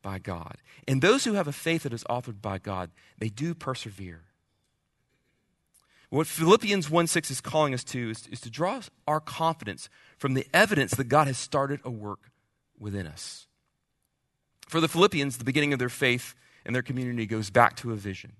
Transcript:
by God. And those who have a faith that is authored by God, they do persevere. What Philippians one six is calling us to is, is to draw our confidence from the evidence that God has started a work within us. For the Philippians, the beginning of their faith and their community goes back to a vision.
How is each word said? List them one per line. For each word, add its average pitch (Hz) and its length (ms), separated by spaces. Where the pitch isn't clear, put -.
by 98 160
God. 87 400
And 135 140
those 220 240
who 226 80
have 190 140
a 143 60
faith 165 300
that 127 100
is 117 120
authored 120 360
by 98 160
God, 92 320
they 110 100
do 139 240
persevere. 98 720
What 151 160
Philippians 185 640
one 170 160
six 160 240
is 131 120
calling 147 340
us 123 100
to 120 240
is, 110 180
is - 140
to 123 80
draw 180 320
our 151 120
confidence 156 680
from 131 160
the 131 180
evidence 180 440
that 131 140
God 147 180
has 131 100
started 139 460
a 127 80
work 104 400
within 101 260
us. - 400
For 160 100
the 160 80
Philippians, 156 500
the 123 60
beginning 143 300
of 127 60
their 123 100
faith 123 440
and 117 100
their 127 80
community 123 440
goes 104 240
back 117 260
to 117 160
a 107 60
vision. 95 420